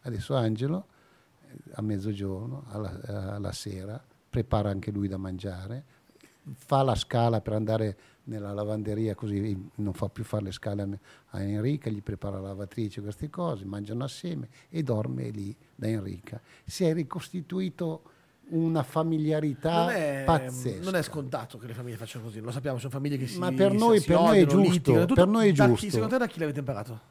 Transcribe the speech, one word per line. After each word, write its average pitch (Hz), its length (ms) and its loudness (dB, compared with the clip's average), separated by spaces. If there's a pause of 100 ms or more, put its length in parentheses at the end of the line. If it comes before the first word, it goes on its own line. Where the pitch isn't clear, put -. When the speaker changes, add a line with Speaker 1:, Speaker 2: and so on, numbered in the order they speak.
Speaker 1:
Adesso 123 320 -6
Angelo, 127 520 -2 (640)
eh, - 80 -20 (160)
a - 80 -10
mezzogiorno, 104 880 -4
alla, 104 680 -8
alla 95 160 -6
sera, 101 460 -10 (300)
prepara 110 400 0
anche 98 220 -4
lui 101 180 -2
da 95 80 -4
mangiare, 95 680 -8 (720)
fa 135 280 2
la 127 120 4
scala 117 460 2
per 107 140 -4
andare 107 420 0 (280)
nella 101 280 -8
lavanderia, 107 600 -2
così 101 600 -4
non 104 180 -4
fa 101 160 -4
più - 120 -10
fare 104 220 -4
le 95 80 -8
scale 101 300 -6
a, 98 60 -4 (500)
a 98 40 -4
Enrica, 113 460 -2
gli 101 140 -6
prepara 98 380 -8
la 98 80 -10
lavatrice, 101 520 -8
queste 104 300 -10
cose, 139 340 -6
mangiano 104 400 -8
assieme 139 460 -10 (180)
e 165 140 -6
dorme 127 480 -2
lì 101 260 -10 (180)
da 107 140 -8
Enrica. 101 500 -6 (240)
Si - 220 -4
è 160 80 2
ricostituito 170 1120 -6 (460)
una 165 340 2
familiarità 156 1000 0
Speaker 2:
Non - 60 0
è, 147 340 -2
Speaker 1:
pazzesca. 127 600 0
Speaker 2:
non 190 120 -2
è 160 60 2
scontato 131 560 -8
che 120 80 -14
le 113 80 -10
famiglie 120 220 -10
facciano 113 280 -12
così, 110 160 -10
lo 117 100 -8
sappiamo, 131 280 -4
sono 135 120 -8
famiglie 143 260 -4
che 131 100 -4
si, 175 120 -8
Speaker 1:
Ma 180 140 0
per 196 200 6
Speaker 2:
si, 202 60 2
Speaker 1:
noi, 226 220 8
Speaker 2:
si - 60 -2
Speaker 1:
per 170 100 8
noi 170 100 8 (120)
è 185 40 12
Speaker 2:
odiano, 151 80 8
Speaker 1:
giusto, 180 220 8
Speaker 2:
litigano, 131 340 6
tutto. 135 80 4
Speaker 1:
per 175 140 10
noi 214 200 6
è 185 40 8
Speaker 2:
Da 143 120 6
chi, 120 60 8
Speaker 1:
giusto. 175 200 2
Speaker 2:
secondo 113 240 2
te 262 40 2
da 240 80 2
chi - 140 -10
l'avete 147 180 -2
imparato? 117 420 -6 (100)